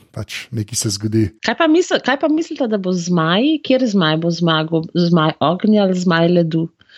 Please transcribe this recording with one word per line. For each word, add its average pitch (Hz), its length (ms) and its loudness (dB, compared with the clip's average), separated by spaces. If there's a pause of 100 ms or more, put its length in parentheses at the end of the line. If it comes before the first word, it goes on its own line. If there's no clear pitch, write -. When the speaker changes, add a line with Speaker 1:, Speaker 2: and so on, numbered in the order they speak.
Speaker 1:
pač - 400 -12
neki 110 260 -8
se 113 160 -4
zgodi. 107 380 0 (120)
Speaker 2:
Kaj 226 160 -2
pa 330 120 2
misl-, 339 320 2
kaj 262 180 0
pa 294 100 0
mislite, 311 380 -2
da 214 120 -2
bo 185 140 -4
zmaj? 180 680 0
Kjer 254 260 0
zmaj 170 320 2
bo 170 140 0
zmagal? 165 600 0
Zmaj 170 460 2
ognja 196 460 2
ali 185 120 0
zmaj 170 340 2
ledu? 165 340 0 (340)